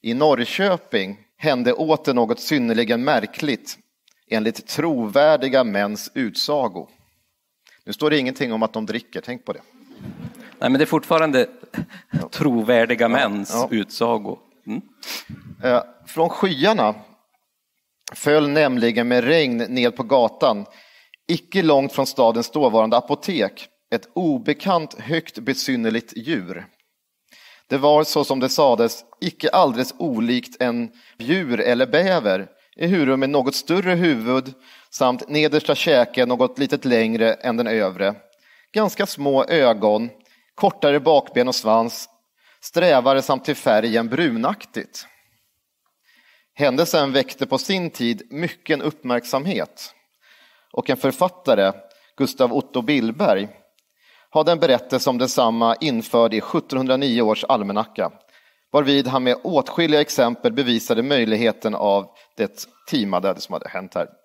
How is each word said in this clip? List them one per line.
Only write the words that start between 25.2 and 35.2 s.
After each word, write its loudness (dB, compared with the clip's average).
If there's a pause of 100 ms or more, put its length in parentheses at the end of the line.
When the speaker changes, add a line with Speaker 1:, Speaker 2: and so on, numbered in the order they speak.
Speaker 1:
besynnerligt -4
djur. -8 (1000)
Det -2
var, 4
så 0
som -2
det 0
sades, 2 (160)
icke -4
alldeles 2
olikt -4
en -4 (280)
djur -2
eller 2
bäver, 0 (300)
ehuru 2
med 0
något 0
större -2
huvud 0 (380)
samt -2